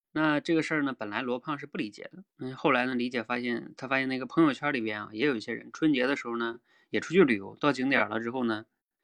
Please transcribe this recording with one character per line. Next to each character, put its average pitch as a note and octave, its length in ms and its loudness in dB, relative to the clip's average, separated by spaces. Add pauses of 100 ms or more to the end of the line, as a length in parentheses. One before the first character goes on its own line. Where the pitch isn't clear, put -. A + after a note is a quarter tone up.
(140)
那 D#3 260 2
这 E3+ 160 2
个 D#3+ 80 4
事 D#3+ 120 -2
儿 D3 80 2
呢， C3+ 140 0
本 G#2 120 -8
来 G#2+ 120 -4
罗 B2+ 180 -2
胖 C#3+ 200 -6
是 C#3+ 60 -12
不 - 120 -12
理 G#2+ 120 -4
解 - 240 -16
的， F#3+ 100 -18 (140)
嗯， C3 180 -8
后 D3+ 160 2
来 B2 140 4
呢， B2+ 100 -2
理 B2 140 -2
解 B2 120 -2
发 B2 200 -4
现， A#2+ 340 -4
他 - 100 -10
发 C3 140 0
现 C3 80 -2
那 C3 100 -4
个 B2+ 80 -6
朋 E3 200 4
友 C#3 80 4
圈 D3 180 -2
里 C3+ 80 0
边 G#2+ 240 -4
啊， G#2 80 -12
也 A2 160 0
有 C#3 80 2
一 G#2+ 60 -4
些 A#2 120 -8
人 A2+ 200 -10
春 D#3 200 2
节 B2 140 2
的 C#3 80 2
时 C3+ 100 -10
候 A#2 120 -4
呢， A#2 240 -4 (280)
也 G#2+ 120 0
出 - 120 -8
去 F3+ 120 10
旅 B2 100 4
游， G2+ 240 -10
到 D3 140 2
景 B2+ 160 -2
点 B2 140 4
儿 G#2 40 2
了 A2 140 -4
之 A#2 100 -4
后 B2+ 140 -2
呢， A2 200 -2 (380)